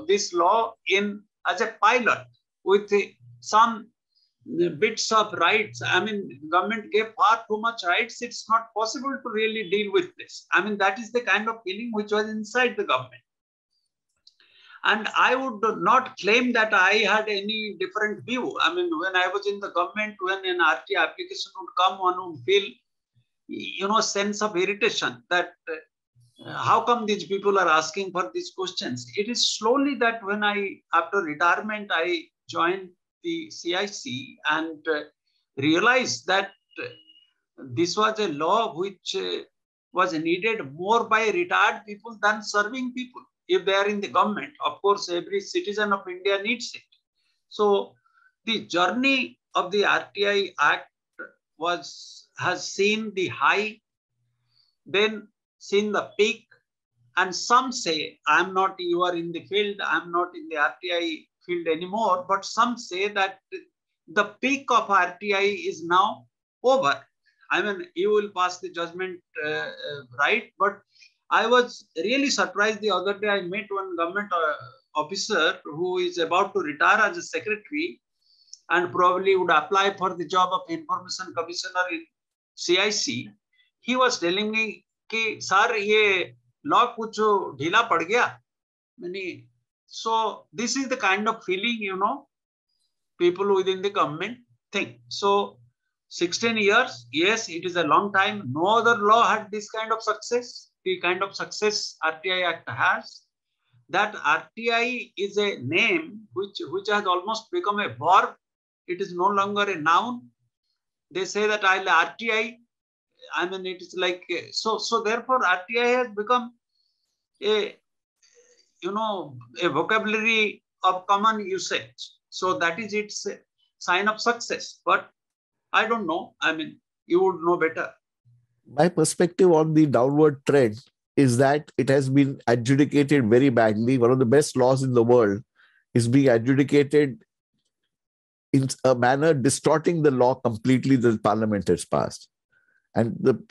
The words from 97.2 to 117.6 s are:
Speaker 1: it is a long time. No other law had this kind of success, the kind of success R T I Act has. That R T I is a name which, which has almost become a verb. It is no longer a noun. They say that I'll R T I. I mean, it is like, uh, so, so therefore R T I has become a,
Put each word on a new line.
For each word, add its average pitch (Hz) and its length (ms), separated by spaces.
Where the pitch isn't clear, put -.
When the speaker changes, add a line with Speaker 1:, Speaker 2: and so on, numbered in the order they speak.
Speaker 1:
it 165 160
is 170 100
a 175 80
long 185 300
time. 202 380
No 156 140
other 233 200
law 214 300
had 202 240
this 208 180
kind 220 220
of 226 100
success, - 680
the 185 160
kind 180 240
of 196 120
success - 680
R 160 200
T 185 80
I 185 180
Act 165 200
has. 175 520
That 202 340
R 156 320
T 233 160
I 233 460
is 196 200
a 202 220
name 170 760
which, 196 240
which 196 200
has 208 160
almost 185 460
become 202 280
a 190 100
verb. 175 460
It 180 140
is 175 120
no 180 140
longer 202 360
a 196 120
noun. 180 520
They 185 140
say 208 220
that 214 160
I'll 190 240
R 170 320
T 226 120
I. 226 260
I 175 140
mean, 190 160
it 185 160
is 170 160
like, 180 340
uh, 165 200
so, 220 260
so - 240
therefore 233 440
R 185 240
T 233 100
I 240 80
has 247 280
become 233 380
a, 208 340